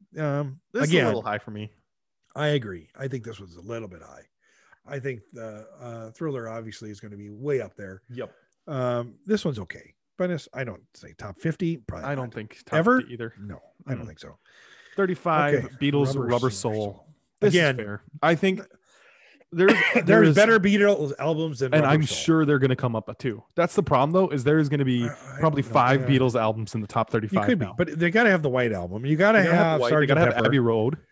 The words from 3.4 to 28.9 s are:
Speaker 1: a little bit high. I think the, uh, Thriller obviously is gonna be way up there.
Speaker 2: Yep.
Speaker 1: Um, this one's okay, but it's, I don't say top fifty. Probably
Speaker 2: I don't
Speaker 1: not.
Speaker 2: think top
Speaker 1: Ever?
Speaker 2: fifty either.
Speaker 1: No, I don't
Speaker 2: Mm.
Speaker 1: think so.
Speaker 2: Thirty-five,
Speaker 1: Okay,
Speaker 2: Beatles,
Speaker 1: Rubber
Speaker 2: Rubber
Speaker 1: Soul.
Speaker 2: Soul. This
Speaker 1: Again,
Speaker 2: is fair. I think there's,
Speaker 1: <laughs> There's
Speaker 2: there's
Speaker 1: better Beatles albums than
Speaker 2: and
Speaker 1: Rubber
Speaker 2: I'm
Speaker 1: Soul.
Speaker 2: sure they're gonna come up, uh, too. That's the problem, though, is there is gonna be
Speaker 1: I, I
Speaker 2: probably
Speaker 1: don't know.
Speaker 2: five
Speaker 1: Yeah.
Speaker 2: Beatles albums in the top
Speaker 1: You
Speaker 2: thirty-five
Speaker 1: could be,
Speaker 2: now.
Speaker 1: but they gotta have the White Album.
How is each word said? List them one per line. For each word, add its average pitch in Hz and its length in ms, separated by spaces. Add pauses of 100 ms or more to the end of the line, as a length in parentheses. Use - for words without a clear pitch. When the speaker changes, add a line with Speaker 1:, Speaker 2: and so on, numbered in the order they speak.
Speaker 1:
a 87 60
little 113 260
bit 87 140
high. - 220 (640)
I 143 120
think 123 220 (120)
the, 110 340 (120)
uh, 117 320
Thriller 131 380
obviously 113 400
is 104 100
gonna 104 180
be 104 120
way 127 320
up 98 140
there. 98 340
Speaker 2:
Yep. 120 240 (340)
Speaker 1:
Um, 123 480 (100)
this 208 200
one's 139 140
okay, - 340 (240)
but 180 120
it's, 165 240
I 139 100
don't 113 180 (120)
say - 240
top 98 220
fifty. 165 380
Probably 107 280
Speaker 2:
I 143 100
don't 131 100
Speaker 1:
not. 113 80
Speaker 2:
think 107 320
top - 140
Speaker 1:
Ever? 240 200
Speaker 2:
fifty 175 140
either. 113 260
Speaker 1:
No, 101 200 (280)
I 135 60
don't 117 100
Speaker 2:
Mm. 110 40
Speaker 1:
think - 120
so. - 180 (580)
Speaker 2:
Thirty-five, 151 720
Speaker 1:
Okay, 127 140
Speaker 2:
Beatles, 143 280
Speaker 1:
Rubber 135 180
Speaker 2:
Rubber 120 240
Speaker 1:
Soul. 113 240
Speaker 2:
Soul. 104 320 (340)
This 208 140
Speaker 1:
Again, 151 260
Speaker 2:
is 107 60
fair. 101 160 (200)
I 165 140
think 190 260 (880)
there's, 185 220 (120)
Speaker 1:
<laughs> - 100
There's 202 100
Speaker 2:
there's 165 300
Speaker 1:
better 220 240
Beatles 196 580
albums 156 420
than 131 140
Speaker 2:
and 156 100
Speaker 1:
Rubber 139 120
Speaker 2:
I'm 156 100
Speaker 1:
Soul. - 120
Speaker 2:
sure 160 280
they're 143 140
gonna 131 160
come 120 200
up, 110 140
uh, 113 80
too. 117 260 (120)
That's 170 200
the 208 80
problem, 143 280
though, 185 180
is 135 140
there 151 160
is 147 100
gonna 143 160
be 123 200
Speaker 1:
I, - 20
I 135 320
Speaker 2:
probably 147 240
Speaker 1:
don't 113 80
know. - 20
Speaker 2:
five 131 280
Speaker 1:
Yeah. 127 180
Speaker 2:
Beatles 123 200
albums 110 360
in 110 60
the 101 60
top - 220
Speaker 1:
You - 40
Speaker 2:
thirty-five 104 340
Speaker 1:
could 226 120
be, 120 60
Speaker 2:
now. 95 120
Speaker 1:
but 165 200
they 170 140
gotta 220 180
have 180 140
the 147 60
White 123 240
Album. 95 340